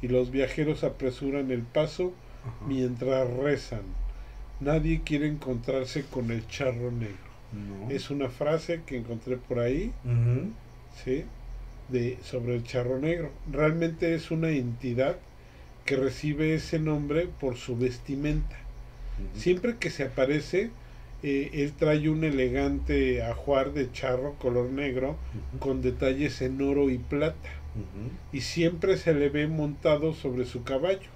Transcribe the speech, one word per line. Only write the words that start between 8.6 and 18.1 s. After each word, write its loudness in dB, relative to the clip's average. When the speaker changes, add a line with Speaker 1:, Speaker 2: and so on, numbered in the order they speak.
Speaker 1:
que -6
encontré -4
por -2
ahí, 0
Speaker 2:
Ujú. 2
Speaker 1:
¿sí? -2
De, 0
sobre -2
el -2
charro 0
negro. 0
Realmente 2
es -4
una 2
entidad 0
que 2
recibe 2
ese 0
nombre 2
por -2
su -4
vestimenta. 0